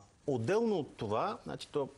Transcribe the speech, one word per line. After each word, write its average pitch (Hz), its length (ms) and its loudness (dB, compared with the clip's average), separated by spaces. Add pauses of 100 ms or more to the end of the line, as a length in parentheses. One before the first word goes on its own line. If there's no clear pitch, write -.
(260)
отделно 180 520 2
от - 180 -4
това, 123 460 0
значи, - 300 -10
то, 139 260 0